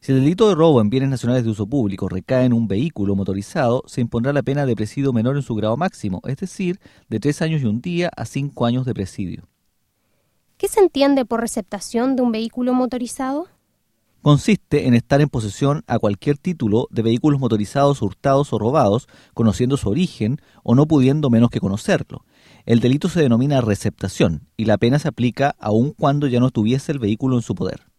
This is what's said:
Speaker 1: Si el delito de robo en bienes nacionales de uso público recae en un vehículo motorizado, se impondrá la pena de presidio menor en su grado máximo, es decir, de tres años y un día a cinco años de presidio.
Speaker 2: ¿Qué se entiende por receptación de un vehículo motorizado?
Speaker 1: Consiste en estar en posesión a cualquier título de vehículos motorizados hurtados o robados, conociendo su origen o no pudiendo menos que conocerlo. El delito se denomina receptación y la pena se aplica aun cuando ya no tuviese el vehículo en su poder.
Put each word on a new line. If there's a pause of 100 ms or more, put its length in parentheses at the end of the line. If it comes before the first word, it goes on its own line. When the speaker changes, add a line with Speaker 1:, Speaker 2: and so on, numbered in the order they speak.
Speaker 1:
Si
el
delito
de
robo
en
bienes
nacionales
de
uso
público
recae
en
un
vehículo
motorizado,
se
impondrá
la
pena
de
presidio
menor
en
su
grado
máximo,
es
decir, (300)
de
tres
años
y
un
día
a
cinco
años
de
presidio. (1040)
Speaker 2:
¿Qué
se
entiende
por
receptación
de
un
vehículo
motorizado? (760)
Speaker 1:
Consiste
en
estar
en
posesión
a
cualquier
título
de
vehículos
motorizados
hurtados
o
robados, (240)
conociendo
su
origen (260)
o
no
pudiendo
menos
que
conocerlo. (420)
El
delito
se
denomina
receptación
y
la
pena
se
aplica
aun
cuando
ya
no
tuviese
el
vehículo
en
su
poder. (180)